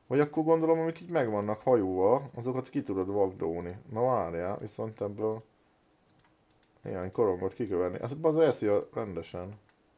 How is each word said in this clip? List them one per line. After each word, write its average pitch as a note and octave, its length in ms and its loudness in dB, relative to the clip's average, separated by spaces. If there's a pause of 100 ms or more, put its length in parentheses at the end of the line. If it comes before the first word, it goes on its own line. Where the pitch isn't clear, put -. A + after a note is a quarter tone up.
hogy C3 120 2
akkor D3 240 0
gondolom, D#3+ 360 4
amik D#3+ 220 -4
így F3 80 -14
megvannak G#2+ 520 0
hajóval, A2 720 4
azokat B2+ 340 -6
ki C#3+ 140 -4
tudod F#2 240 -2
vagdóni. F2+ 680 -2 (140)
Na A2 100 -4
várjál, F#2 560 0
viszont A2 440 -10
ebből G#2+ 400 -4 (1400)
néhány F#2 300 -8
korongot F#2+ 420 0
kiköverni. F#2 460 -2
Az, B2 220 -6
az D#3+ 160 2
eszi C#3 300 4
a, G2+ 260 2
rendesen. F#2+ 680 -8 (380)